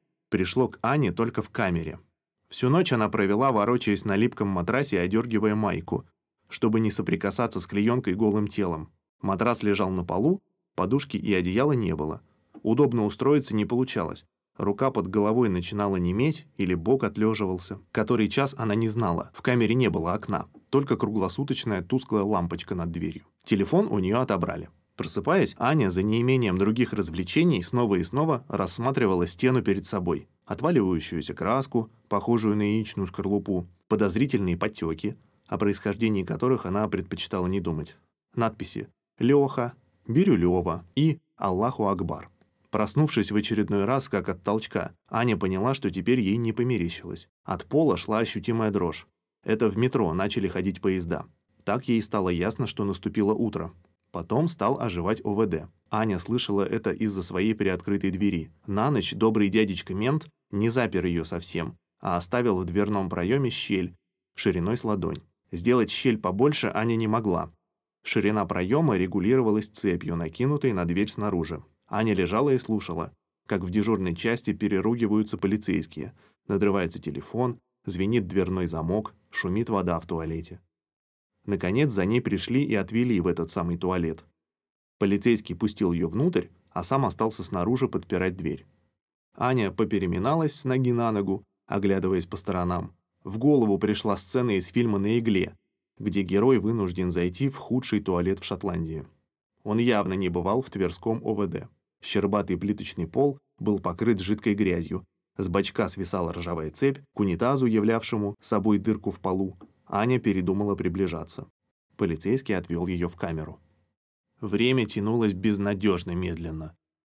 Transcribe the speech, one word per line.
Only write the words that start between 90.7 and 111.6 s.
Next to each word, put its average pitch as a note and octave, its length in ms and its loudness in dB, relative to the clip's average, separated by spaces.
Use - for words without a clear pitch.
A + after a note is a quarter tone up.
на A#2 200 0
ногу, G2 320 -2
оглядываясь F#2+ 600 0
по - 100 -10
сторонам. F2+ 580 -4
В G2+ 140 -8
голову A#2 400 4
пришла G#2 380 0
сцена B2 360 0
из F#2 160 0
фильма A#2 300 2
"На G#2+ 200 2
игле", G#2+ 380 0
где G2 240 -2
герой G2+ 360 4
вынужден F#2 520 -2
зайти F2+ 380 0
в C3 80 -6
худший B2+ 440 -2
туалет F#2 400 0
в - 40 -10
Шотландии. E2+ 640 -6
Он G#2+ 140 0
явно G#2 360 2
не F#2 140 0
бывал F2+ 340 0
в - 80 -18
Тверском F#2+ 540 -2
О A2 100 -2
В G2+ 120 0
Д. F2 220 -8
Щербатый G2+ 560 0
плиточный F#2 480 -4
пол C#3 320 0
был G2+ 220 0
покрыт F#2+ 400 0
жидкой G#2 340 0
грязью. F2+ 500 0
С F#2+ 120 -2
бачка G2 400 0
свисала F2+ 440 -2
ржавая E2+ 380 -6
цепь, C#3 280 0
к - 60 -2
унитазу, B2 460 2
являвшему A2 760 0
собой G#2 380 2
дырку G#2 320 -2
в F#2 100 -10
полу, F#2+ 360 -2
Аня A#2+ 320 0
передумала G2 560 0
приближаться. F2 720 -4